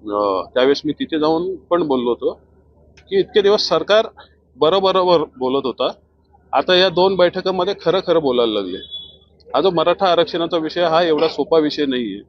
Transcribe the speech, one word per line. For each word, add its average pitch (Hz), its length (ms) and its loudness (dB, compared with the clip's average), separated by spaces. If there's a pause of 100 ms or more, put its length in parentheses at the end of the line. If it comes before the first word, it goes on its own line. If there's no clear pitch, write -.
अ, 104 380 -2 (120)
त्यावेळेस 135 320 2
मी 151 80 -4
तिथे 151 260 -6
जाऊन 165 360 -2
पण 170 280 -2
बोललो 127 260 -2
होतो 123 300 -4 (720)
की 196 100 0
इतके 202 220 0
दिवस 202 260 2
सरकार 196 400 0 (480)
बरं 170 260 2
बरं 185 240 2
बर-, 165 220 2 (100)
बोलत 131 280 -2
होता, 123 220 -4 (680)
आता 156 220 2
या 185 140 4
दोन 185 260 2
बैठकांमध्ये 185 580 0 (120)
खरं 175 140 2
खरं 170 220 0
बोलायला 123 320 0
लागले. 95 240 -6 (760)
हा 131 60 2
जो 185 80 2
मराठा 175 360 0
आरक्षणाचा 170 520 0
विषय 156 260 -4
हा 165 200 2
एवढा 160 240 0
सोपा 156 320 0
विषय 151 260 -2
नाहीये. 120 440 -4